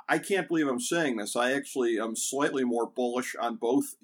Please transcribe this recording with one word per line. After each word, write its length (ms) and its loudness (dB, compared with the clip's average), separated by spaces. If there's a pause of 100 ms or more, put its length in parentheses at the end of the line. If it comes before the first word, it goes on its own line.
I 120 4
can't 280 0
believe 220 2
I'm 120 0
saying 360 0
this. 200 -4
I 160 2
actually 460 0
am 180 -2
slightly 480 0
more 220 0
bullish 540 -2
on 160 -2
both 480 2